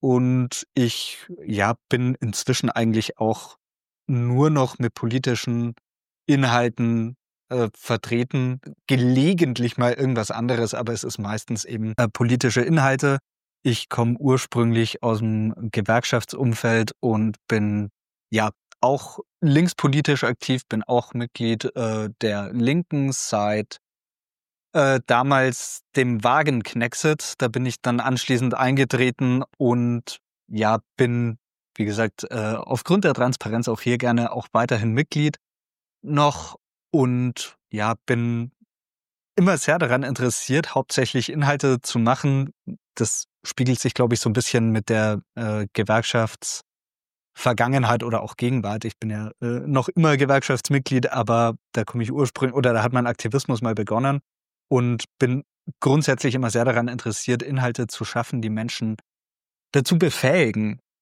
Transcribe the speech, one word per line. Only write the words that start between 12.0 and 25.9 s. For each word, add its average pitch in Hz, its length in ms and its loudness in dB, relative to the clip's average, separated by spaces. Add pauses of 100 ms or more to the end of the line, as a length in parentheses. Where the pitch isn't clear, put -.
politische 123 520 0
Inhalte. 139 580 2 (440)
Ich - 260 -2
komm 120 280 0
ursprünglich 117 840 0
aus 113 180 0
dem 110 340 0 (180)
Gewerkschaftsumfeld 113 1300 0
und 110 360 0 (120)
bin, 104 420 0 (400)
ja, 107 200 0 (300)
auch 135 380 0 (220)
linkspolitisch 147 840 2
aktiv, 127 440 -2
bin 110 160 -4
auch 123 300 -2
Mitglied, 117 500 -4 (100)
äh, 110 360 -4 (100)
der 101 320 -4
Linken 135 600 0
seit, 107 640 -4 (960)
äh, 135 320 4
damals 131 720 2 (160)